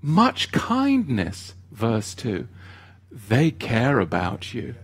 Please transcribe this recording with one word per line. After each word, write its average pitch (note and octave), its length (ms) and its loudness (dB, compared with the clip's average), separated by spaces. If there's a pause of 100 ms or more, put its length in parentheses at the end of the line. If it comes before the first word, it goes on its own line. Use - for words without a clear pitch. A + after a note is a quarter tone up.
much F3+ 500 2
kindness, A3+ 1040 0 (160)
verse A2 440 -2
two. G2+ 340 -4 (640)
They D3 400 2
care B2 500 0
about F2+ 540 -4
you. A#2+ 300 -8